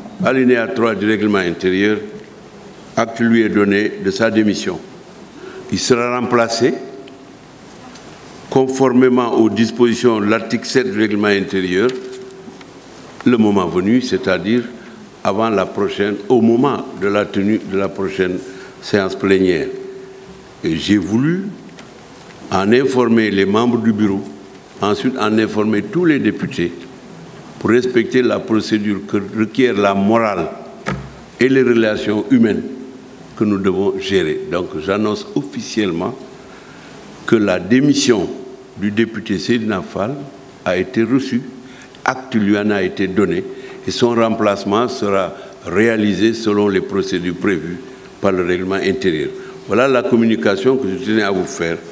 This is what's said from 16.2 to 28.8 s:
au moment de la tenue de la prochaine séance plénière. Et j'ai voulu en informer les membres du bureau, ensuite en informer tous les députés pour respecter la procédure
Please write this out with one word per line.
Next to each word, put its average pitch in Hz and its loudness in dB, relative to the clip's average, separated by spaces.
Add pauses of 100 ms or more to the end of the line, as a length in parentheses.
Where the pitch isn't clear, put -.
au 123 4
moment 117 2 (160)
de 95 -2
la 101 2
tenue 101 0 (140)
de 95 0
la 98 -2
prochaine 92 -4 (440)
séance 95 0
plénière. 95 2 (920)
Et 82 -2
j'ai 90 2
voulu 131 0 (1080)
en 98 2
informer 120 4
les 98 2
membres 117 2
du 113 2
bureau, 104 0 (600)
ensuite 123 0
en 107 0
informer 107 0
tous 160 -2
les 156 4
députés 95 -2 (880)
pour - -2
respecter 123 2
la 107 2
procédure 104 -2